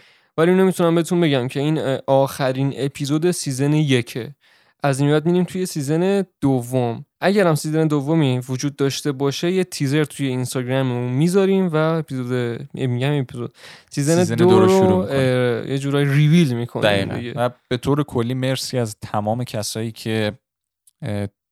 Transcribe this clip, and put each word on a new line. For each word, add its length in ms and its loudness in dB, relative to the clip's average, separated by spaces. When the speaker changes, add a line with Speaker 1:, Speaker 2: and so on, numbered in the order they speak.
Speaker 1:
ولی 140 4
نمی‌تونم 440 4
بهتون 260 0
بگم 260 2
که 120 -6
این، 180 0
اه، 300 -2
آخرین 680 0
اپیزود 560 -2
سیزن 420 -2
یکه. 640 0
از 160 0
این 120 2
بعد 140 2
می‌ریم 180 2
توی 220 -4
سیزن 600 -2
دوم. 640 -2
اگر 260 4
هم 80 4
سیزن 320 0
دومی 520 2
وجود 360 -6
داشته 360 -2
باشه، 400 -2
یه 120 0
تیزر 400 -2
توی 240 -4
اینستاگراممون 840 -2
می‌ذاریم 560 2
و 80 -2
اپیزود، 1000 -2
می‌گم 460 -2
اپیزود، 360 -8
سیزن 260 0
Speaker 2:
سیزن 200 2
Speaker 1:
دو 100 4
Speaker 2:
دو 140 6
رو 60 6
Speaker 1:
رو، 40 6
Speaker 2:
شروع 320 4
می‌کنیم. 180 -2
Speaker 1:
اه، 500 0
یه 80 -2
جورایی 280 0
ریویل 480 4
می‌کنیم 300 -4
Speaker 2:
دقیقاً. 320 2
Speaker 1:
دیگه. 200 -8
Speaker 2:
و 140 0
به 80 -2
طور 260 0
کلی 300 -2
مرسی 440 -4
از 240 -4
تمام 420 -4
کسایی 480 -6
که، 420 -2
اه، 260 -4